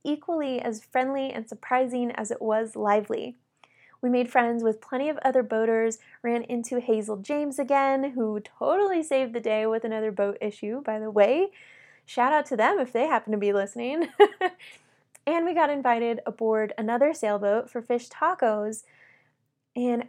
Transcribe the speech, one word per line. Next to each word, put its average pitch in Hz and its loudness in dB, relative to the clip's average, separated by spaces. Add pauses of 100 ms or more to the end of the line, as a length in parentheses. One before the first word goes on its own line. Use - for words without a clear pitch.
equally 294 -2
as 220 -6
friendly 269 -2
and 226 -10
surprising 247 -2
as 214 -6
it - -6
was 220 -2
lively. 214 -2 (640)
We 254 0
made 247 2
friends 233 2
with 220 0
plenty 269 -4
of 294 -4
other 254 2
boaters, 226 0 (240)
ran 233 -2
into 240 -4
Hazel 214 -2
James 294 -4
again, 269 2
who 220 -2
totally 349 0
saved 262 0
the 233 -2
day 220 0
with 226 0
another 220 -2
boat 202 0
issue, 214 -6
by 220 -4
the 220 -6
way. 240 4 (540)
Shout 254 2
out 294 4
to 254 -2
them 277 4
if 247 -2
they 240 2
happen 226 0
to 214 0
be 202 0
listening. 240 -2
<laughs> - -20 (1080)
And 330 0
we 349 -2
got 311 4
invited 233 0
aboard 220 0
another 247 2
sailboat 208 0
for 240 -8
fish 240 -2
tacos 220 -2 (920)
and 240 0